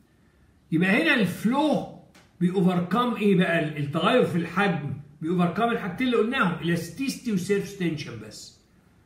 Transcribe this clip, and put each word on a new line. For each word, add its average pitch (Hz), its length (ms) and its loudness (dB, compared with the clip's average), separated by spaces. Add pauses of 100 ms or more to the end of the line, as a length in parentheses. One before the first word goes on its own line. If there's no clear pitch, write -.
(720)
يبقى 190 300 2
هنا 311 120 4
الفلو 254 840 2 (420)
بيوفركم 185 720 2
ايه 202 220 4
بقى؟ 160 420 2
التغير 180 480 2
في 175 120 -2
الحجم 165 560 -2 (280)
بيوفركم 175 400 0
الحاجتين 233 440 -2
اللي 240 120 2
قلناهم، 214 400 0
elasticity - 720 -4
وسيرفس 202 480 -2
تنشن 143 440 -6
بس. - 380 -18 (480)